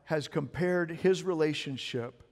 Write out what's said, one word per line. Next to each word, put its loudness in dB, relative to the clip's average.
has -2
compared 0
his 2
relationship -2